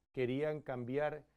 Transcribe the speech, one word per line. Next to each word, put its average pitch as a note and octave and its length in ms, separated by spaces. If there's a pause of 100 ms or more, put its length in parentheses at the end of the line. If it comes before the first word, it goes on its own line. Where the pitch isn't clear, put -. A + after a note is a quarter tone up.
(120)
Querían C#3 480
cambiar C#3 640 (120)